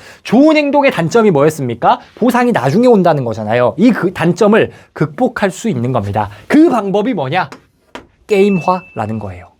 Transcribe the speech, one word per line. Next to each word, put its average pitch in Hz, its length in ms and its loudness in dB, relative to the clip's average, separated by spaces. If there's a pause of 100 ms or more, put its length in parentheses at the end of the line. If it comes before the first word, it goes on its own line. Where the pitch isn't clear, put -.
(240)
좋은 294 320 4
행동의 285 360 2
단점이 208 400 2
뭐였습니까? 151 680 0 (160)
보상이 240 380 0
나중에 151 340 0
온다는 170 380 2
거잖아요. 110 520 -2
이 226 140 4
그 185 220 -2
단점을 175 580 2 (220)
극복할 190 580 -4
수 - 160 -8
있는 127 240 -4
겁니다. 104 380 -4 (180)
그 311 220 4
방법이 208 440 -2
뭐냐? 156 360 -4 (800)
게임화라는 180 920 -2
거예요. 92 300 -14 (100)